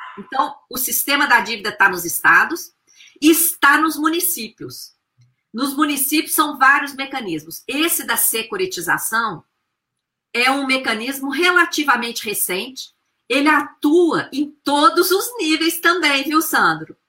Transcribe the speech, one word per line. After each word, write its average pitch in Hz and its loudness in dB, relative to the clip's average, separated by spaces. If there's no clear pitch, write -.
Então, 269 -4
o 269 -10
sistema 277 0
da 233 4
dívida 208 -6
tá 202 2
nos 175 -4
estados 175 0
e 294 6
está 311 4
nos 311 0
municípios. - -4
Nos 269 -4
municípios 302 0
são 302 0
vários 277 2
mecanismos. 220 -8
Esse 302 -2
da 226 -2
securitização 190 -2
é 240 2
um 277 0
mecanismo 262 -2
relativamente 294 2
recente. 214 -6
Ele 285 2
atua 294 2
em 294 -4
todos 330 2
os 480 0
níveis 320 0
também, 311 0
viu, 320 2
Sandro? 165 -2